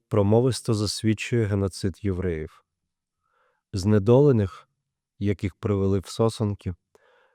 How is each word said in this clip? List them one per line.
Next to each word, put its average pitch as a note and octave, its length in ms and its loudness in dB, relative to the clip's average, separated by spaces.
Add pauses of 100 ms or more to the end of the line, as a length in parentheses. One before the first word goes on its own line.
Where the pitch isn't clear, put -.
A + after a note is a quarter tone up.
промовисто A2 680 2
засвідчує G#2+ 720 -2
геноцид G2 560 -4
євреїв. F2 640 -6 (1080)
Знедолених, G#2+ 960 2 (500)
яких G2+ 360 -4
привели G2 440 0
в - 80 -14
Сосонки, G#2 680 -2 (600)